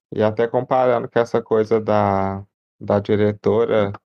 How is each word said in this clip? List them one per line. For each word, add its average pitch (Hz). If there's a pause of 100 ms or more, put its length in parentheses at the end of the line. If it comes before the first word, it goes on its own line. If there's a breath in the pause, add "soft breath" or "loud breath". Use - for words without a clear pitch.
(140)
E 107
até 107
comparando 123
com -
essa 117
coisa 110
da, 101 (340)
da 101
diretora, 104 (180)